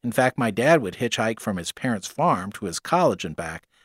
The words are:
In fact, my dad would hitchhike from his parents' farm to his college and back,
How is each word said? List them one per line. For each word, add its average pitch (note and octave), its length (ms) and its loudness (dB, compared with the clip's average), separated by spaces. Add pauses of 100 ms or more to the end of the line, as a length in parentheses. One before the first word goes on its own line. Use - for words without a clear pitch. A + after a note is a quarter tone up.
In A#2+ 80 -2
fact, B2+ 260 2
my A#2 140 0
dad C#3+ 300 4
would F2+ 140 -6
hitchhike A2+ 440 -2
from G#2 160 -4
his F2 160 -6
parents' A2+ 380 -4
farm C#3+ 420 0
to - 140 -10
his E2+ 120 -4
college E3 460 2
and D#2+ 140 -6
back, E2 320 -10 (160)